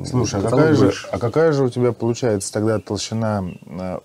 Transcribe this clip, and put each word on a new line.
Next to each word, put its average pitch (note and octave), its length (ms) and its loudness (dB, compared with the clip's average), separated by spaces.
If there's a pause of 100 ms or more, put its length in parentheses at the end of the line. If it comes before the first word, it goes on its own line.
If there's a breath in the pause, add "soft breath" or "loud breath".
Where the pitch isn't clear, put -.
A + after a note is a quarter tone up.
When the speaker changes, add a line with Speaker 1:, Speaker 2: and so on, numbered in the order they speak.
Speaker 1:
Слушай, G#2 360 -2
а - 20 0
Speaker 2:
Потолок B2+ 220 4
Speaker 1:
какая D#3 100 4
же, A2 100 6
Speaker 2:
больше. - 260 -2
Speaker 1:
а G2+ 60 -2
какая C#3+ 340 2
же C#3 120 2
у B2+ 60 2
тебя B2 240 2
получается A2+ 600 -2
тогда G#2+ 260 0
толщина, G#2+ 640 -4 (220)
э, F#2 400 -8